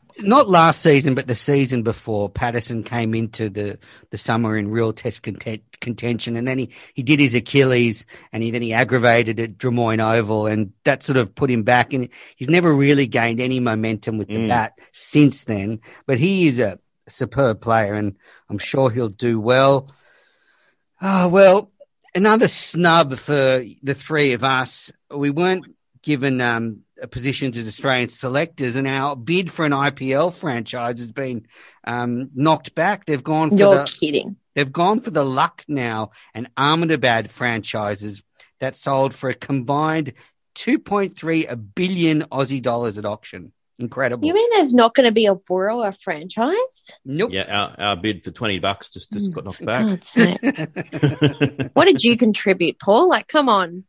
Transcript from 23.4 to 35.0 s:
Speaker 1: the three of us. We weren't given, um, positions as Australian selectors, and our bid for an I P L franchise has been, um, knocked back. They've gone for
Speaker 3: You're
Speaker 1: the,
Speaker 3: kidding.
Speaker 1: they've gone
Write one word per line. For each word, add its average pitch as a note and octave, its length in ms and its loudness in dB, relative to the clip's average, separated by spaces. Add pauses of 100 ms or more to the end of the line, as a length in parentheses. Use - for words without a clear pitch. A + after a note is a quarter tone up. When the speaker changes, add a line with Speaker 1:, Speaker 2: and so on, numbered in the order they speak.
Speaker 1:
the C3+ 120 -4
three C#3+ 400 0
of A#2+ 100 -2
us. C3 480 -2 (180)
We C#3+ 200 -2
weren't F3+ 440 -2 (280)
given, C3+ 400 -2
um, A#2 380 -2 (300)
positions B2+ 460 -4
as A2+ 100 -6
Australian B2 440 -2
selectors, C3 640 -4
and C3+ 100 -4
our C3+ 300 -4
bid D#3+ 340 -4
for E3 140 -4
an C#3+ 80 0
I C#3 160 0
P C3 240 -4
L D#3+ 180 0
franchise A#2+ 720 -6
has A2+ 120 -12
been, B2+ 340 -8 (380)
um, A#2+ 500 -6
knocked D3+ 400 0
back. F#3+ 320 -2
They've D3 180 -4
gone D#3 240 0
for G3+ 80 2
Speaker 3:
You're G3 180 8 (120)
Speaker 1:
the, - 120 -8
Speaker 3:
kidding. - 380 -2 (180)
Speaker 1:
they've C#3 160 0
gone F#3 300 2